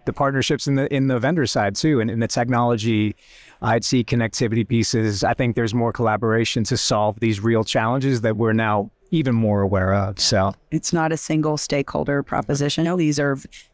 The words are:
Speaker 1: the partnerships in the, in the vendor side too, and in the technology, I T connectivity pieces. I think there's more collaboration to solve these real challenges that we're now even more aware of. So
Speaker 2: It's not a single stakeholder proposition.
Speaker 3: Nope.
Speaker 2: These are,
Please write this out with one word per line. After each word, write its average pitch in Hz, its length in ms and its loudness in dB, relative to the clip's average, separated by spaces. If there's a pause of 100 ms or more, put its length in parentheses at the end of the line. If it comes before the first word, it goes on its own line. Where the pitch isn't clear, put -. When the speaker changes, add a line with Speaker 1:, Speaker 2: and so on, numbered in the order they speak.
Speaker 1:
the - 80 -2
partnerships 139 540 0
in 139 80 2
the, 139 180 0
in 135 140 2
the 127 120 0
vendor 143 260 0
side 104 300 0
too, 151 240 2
and 113 100 0
in 113 100 -2
the 117 80 0
technology, 117 880 0 (460)
I 117 180 2
T 123 240 0
connectivity 113 640 0
pieces. 110 560 0
I 113 100 2
think 120 220 -2
there's 117 180 0
more 117 200 0
collaboration 113 720 0
to 120 120 -2
solve 107 440 0
these 110 180 0
real 110 240 2
challenges 127 580 0
that 110 140 0
we're 110 180 2
now 107 360 0 (220)
even 135 240 0
more 104 260 2
aware 95 320 2
of. 98 260 -2
So 98 340 0 (180)
Speaker 2:
It's 160 200 -4
not 160 220 0
a 160 40 -2
single 156 400 -2
stakeholder 143 680 -2
proposition. 143 640 -2
Speaker 3:
Nope. 175 140 0
Speaker 2:
These 151 200 2
are, 143 180 0 (360)